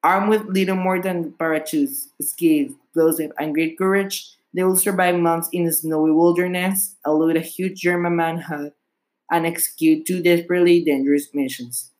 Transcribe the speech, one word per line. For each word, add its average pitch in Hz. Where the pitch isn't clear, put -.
Armed 196
with 214
little 190
more 185
than 180
parachutes, 156
skis, 151
explosive, 160
and 151
great 160
courage, 196
they 185
will 185
survive 185
months 170
in 175
the 165
snowy 160
wilderness, 180
elude 156
a 160
huge 185
German 175
manhunt, 165
and 165
execute 160
two 180
desperately 175
dangerous 143
missions. 131